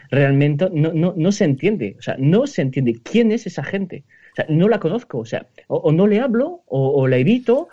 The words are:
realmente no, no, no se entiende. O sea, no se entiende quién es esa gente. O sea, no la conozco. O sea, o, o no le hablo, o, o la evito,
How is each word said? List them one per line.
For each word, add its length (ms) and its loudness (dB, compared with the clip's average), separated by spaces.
realmente 640 2
no, 200 0
no, 240 0
no 140 2
se 140 0
entiende. 560 -2
O 20 -20
sea, 160 -6
no 300 2
se 140 -4
entiende 380 -2
quién 300 2
es 160 -2
esa 160 -8
gente. 420 -8
O 20 -20
sea, 140 -4
no 180 2
la 140 2
conozco. 380 -4
O 60 -6
sea, 220 -8
o, 80 -2
o 160 2
no 160 4
le 100 2
hablo, 480 -2
o, 340 0
o 60 2
la 120 2
evito, 540 0